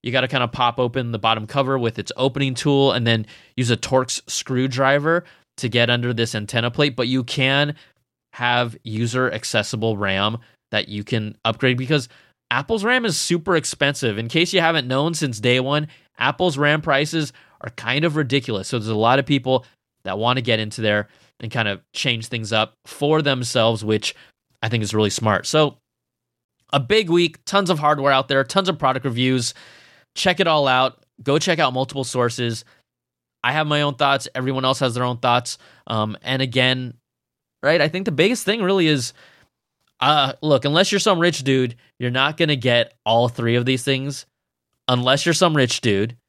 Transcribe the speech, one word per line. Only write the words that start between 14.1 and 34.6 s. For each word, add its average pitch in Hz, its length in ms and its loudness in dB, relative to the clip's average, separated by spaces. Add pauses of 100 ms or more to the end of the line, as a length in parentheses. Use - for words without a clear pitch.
In 117 100 -6
case 170 240 0
you 185 80 2
haven't 160 260 2
known 143 280 0
since 127 260 -4
day 123 200 2
one, 147 280 -2 (300)
Apple's 143 400 0
ram 147 240 2
prices 156 500 0 (300)
are 127 80 -10
kind 131 340 -2
of 156 120 0
ridiculous. 127 520 -2
So 123 100 -4
there's 107 100 -6
a 113 60 -2
lot 117 240 4
of 131 60 0
people 131 400 0 (400)
that 98 140 -6
wanna 123 240 0
get 113 180 0
into 107 220 -8
there 104 260 0 (340)
and 110 80 -10
kind 110 180 -2
of 98 120 -6 (140)
change 117 320 -4
things 110 260 -6
up 110 220 0 (100)
for 151 380 0
themselves, 120 600 0
which 107 320 -2 (480)
I 113 60 -2
think 113 140 -2
is 104 100 -4
really 107 160 2
smart. 104 380 0
So 151 320 2 (920)
a 143 80 0
big 185 300 0
week, 170 380 0
tons 190 240 0
of 160 80 2
hardware 147 340 2
out 131 160 0
there, 135 160 2
tons 190 240 0
of 170 100 -2
product 131 280 0
reviews. 127 480 0 (600)
Check 180 240 0
it 185 80 2
all 151 220 2
out. 127 340 2 (200)
Go 139 160 2
check 160 200 0
out 135 140 2
multiple 131 320 -4
sources. 120 640 -2 (760)
I 123 100 0
have 156 140 0
my 147 140 0
own 143 140 0
thoughts. 139 400 0
Everyone 131 320 -2